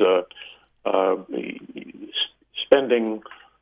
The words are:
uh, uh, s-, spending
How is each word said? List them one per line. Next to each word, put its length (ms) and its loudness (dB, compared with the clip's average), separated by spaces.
uh, 220 4
uh, 340 0
s-, 960 -8
spending 580 2